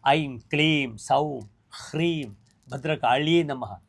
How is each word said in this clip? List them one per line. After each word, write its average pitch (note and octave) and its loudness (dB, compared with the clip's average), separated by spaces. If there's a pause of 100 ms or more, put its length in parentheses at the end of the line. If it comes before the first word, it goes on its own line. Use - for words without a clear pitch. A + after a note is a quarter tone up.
(180)
ഐം D3 -2 (200)
ക്ലീം D3+ 2 (160)
സൗം C3+ 0 (420)
ഹ്രീം D#3 -2 (380)
ഭദ്രകാളിയേ D3 2 (100)
നമഃ. A#2+ -8 (140)